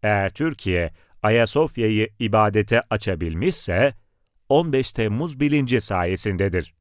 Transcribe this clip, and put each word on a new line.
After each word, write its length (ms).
Eğer 280
Türkiye, 600
Ayasofya'yı 840
ibadete 720
açabilmişse, 1040
on 240
beş 200
Temmuz 480
bilinci 400
sayesindedir. 1000